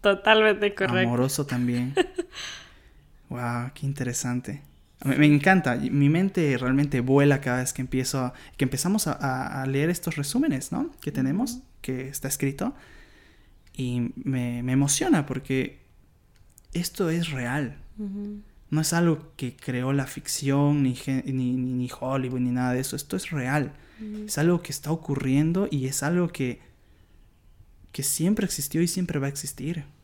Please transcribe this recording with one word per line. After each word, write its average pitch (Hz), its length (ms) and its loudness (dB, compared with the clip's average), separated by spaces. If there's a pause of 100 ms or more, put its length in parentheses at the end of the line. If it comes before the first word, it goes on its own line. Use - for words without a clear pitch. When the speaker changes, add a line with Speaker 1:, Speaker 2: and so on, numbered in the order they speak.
Speaker 1:
totalmente 214 720 4
correcto. 190 260 0 (100)
Speaker 2:
Amoroso 131 360 2
también. 123 480 0 (680)
Speaker 1:
<laughs> - 680 -20
Speaker 2:
Guau, 120 460 -4
qué - 100 -8
interesante. 127 760 -4 (420)
Me, 135 120 2
me 151 100 8
encanta. 147 480 6
Mi 143 340 4
mente 165 480 2
realmente 135 440 2
vuela 135 400 6
cada 127 180 0
vez 127 140 -4
que - 80 -8
empiezo 131 380 -2
a, 123 140 -2 (240)
que 143 80 2
empezamos 180 420 0
a, 147 60 0
a, 131 480 -4
a 135 60 -4
leer 139 240 2
estos 170 240 -4
resúmenes, 147 560 0
¿no? 311 180 -4 (120)
Que 151 100 -6
tenemos, 156 420 0
Speaker 1:
Ujú. 254 100 -12 (180)
Speaker 2:
que 131 280 -6
está - 180 -8
escrito. 139 460 -2 (1000)
Y 123 400 -2
me, 123 480 -2
me 127 80 -2
emociona 143 560 4
porque - 520 -4 (960)
esto 175 380 -2
es 165 180 0
real. 131 480 -4 (200)
Speaker 1:
Ujú. 208 440 -8 (300)
Speaker 2:
No 151 100 2
es 156 120 -2
algo 170 420 2
que 123 200 -8
creó 127 380 -2
la 139 120 0
ficción, 143 760 0
ni 127 120 2
gen-, 131 300 -4
ni, 127 300 -2
ni, 127 180 -2
ni 123 160 -2 (100)
Hollywood, 127 400 -2
ni 123 120 2
nada 127 220 0
de 127 80 0
eso. 131 140 -4
Esto - 200 -6
es - 160 -6
real. 139 420 -2 (280)
Speaker 1:
Ujú. 214 240 -10
Speaker 2:
Es 214 120 -6
algo 170 240 4
que 160 100 -12
está 147 200 -6
ocurriendo 156 800 2
y 135 160 0
es 139 160 -4
algo 175 260 2
que 127 320 -4 (1300)
que 139 120 -8
siempre 202 420 2
existió 160 360 -2
y 175 60 2
siempre 170 320 -2
va 135 80 -2
a - 20 -2
existir. 143 560 -8 (180)